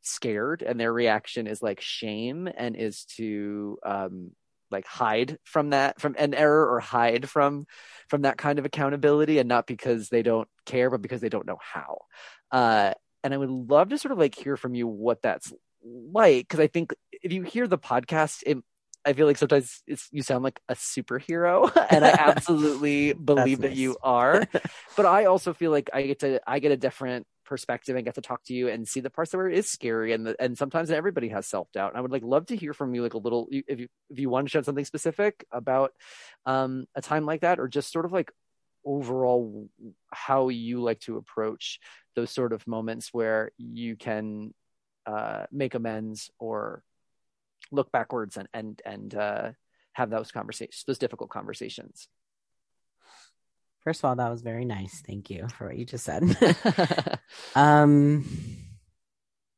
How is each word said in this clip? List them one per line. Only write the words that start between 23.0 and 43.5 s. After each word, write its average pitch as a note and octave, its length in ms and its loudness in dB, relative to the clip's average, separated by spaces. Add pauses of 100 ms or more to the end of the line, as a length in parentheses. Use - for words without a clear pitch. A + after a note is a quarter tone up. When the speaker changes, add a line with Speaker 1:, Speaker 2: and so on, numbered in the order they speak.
Speaker 2:
That's D#3+ 100 -6
Speaker 1:
believe C3+ 380 4
that C3+ 120 -2
you C3 180 -2
Speaker 2:
nice. A#2+ 100 -6
Speaker 1:
are. C3 520 4
Speaker 2:
<laughs> - 420 -8
Speaker 1:
But G#3 100 4
I G3 200 6
also F#3 280 2
feel E3 180 0
like C#3+ 220 0
I C#3 100 0
get C#3 160 -4
to, C3+ 280 0
I B2+ 120 -2
get D3 120 2
a C#3 60 4
different B2 500 -4 (160)
perspective B2+ 520 -6
and B2+ 80 -4
get A#2 120 -8
to C3+ 60 -8
talk - 240 -10
to B2+ 100 -10
you B2 140 -2
and A2+ 180 -6
see C3 140 -6
the - 100 -8
parts D#3+ 240 -4
where F#3 120 -2
it E3+ 80 -2
is G3 140 0
scary, A2+ 440 -2
and A2+ 120 -2
the, A2+ 140 -2
and B2 180 -2
sometimes D#3 320 -2
everybody D#3+ 400 -2
has G2+ 160 -4
self-doubt. G2 460 -4
And A2+ 60 -10
I B2 40 -4
would, B2+ 100 -6
like, C3 120 -4
love C#3+ 240 0
to B3 80 -4
hear D#3+ 180 -8
from B2+ 220 -6
you, A#2+ 80 -2
like, A#2 100 -4
a A2+ 60 -6
little, A#2 320 -2
you, C3+ 160 -4
if C3+ 120 -6
you, B2 80 -12 (220)
if C#3 80 -14
you C3+ 140 -2
want C3+ 160 0
to - 20 -8
share D3+ 140 0
something C#3 220 -4
specific F#3 680 -2
about, C3 420 0 (540)
um, C3 480 -2
a C#3 80 -6
time D3+ 240 -2
like D#3 140 -2
that, F3 180 4
or B2+ 80 -4
just C3+ 240 -4
sort E3 140 -2
of, E3+ 80 -8
like, F3+ 180 -2 (540)
overall B2 840 -2 (420)
how C3+ 380 0
you A#2+ 320 -6
like A#2 200 -2
to A2+ 160 -10
approach - 640 -8 (360)
those A#2 160 -4
sort B2 220 -2
of G#2+ 120 -8
moments A2+ 480 -8
where A2 440 -2